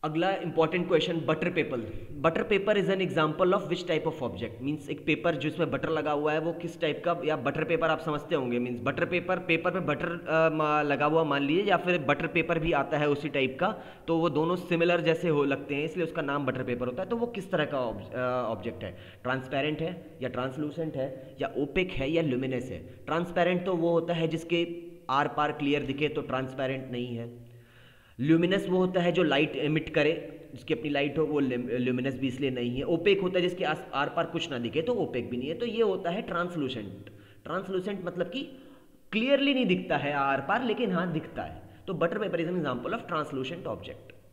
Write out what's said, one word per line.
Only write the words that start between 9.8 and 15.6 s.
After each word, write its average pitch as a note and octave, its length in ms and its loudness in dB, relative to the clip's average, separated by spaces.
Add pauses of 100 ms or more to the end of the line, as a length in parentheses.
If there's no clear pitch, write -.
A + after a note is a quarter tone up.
butter, D3 200 0
अ, D#3+ 480 2
मा-, D3+ 300 2
लगा C#3+ 200 2
हुआ D#3+ 200 4
मान C#3 180 2
लीजिए, D#3+ 220 2
या G3 120 4
फिर F3 220 2
butter D3 280 0
paper E3 320 2
भी E3 140 0
आता C#3+ 260 2
है D3 100 4
उसी D3 200 0
type C3 320 2
का, F#3 220 0 (260)
तो E3 100 4
वो E3 120 4
दोनों E3 260 2
similar F3 440 2
जैसे D#3+ 280 2
हो D3 160 4
लगते C#3 300 0